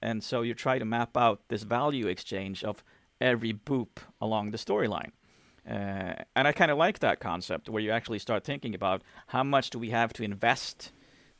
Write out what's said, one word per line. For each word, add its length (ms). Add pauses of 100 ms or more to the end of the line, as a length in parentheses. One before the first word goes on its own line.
And 220
so 180
you 120
try 260
to 60
map 320
out 300
this 160
value 440
exchange 560
of 200 (360)
every 340
boop 440 (220)
along 320
the 60
storyline. 540 (580)
Uh, 460 (200)
and 120
I 60
kinda 220
like 240
that 200
concept 500
where 140
you 80
actually 280
start 240
thinking 300
about 300 (240)
how 160
much 260
do 100
we 120
have 220
to 100
invest 680 (480)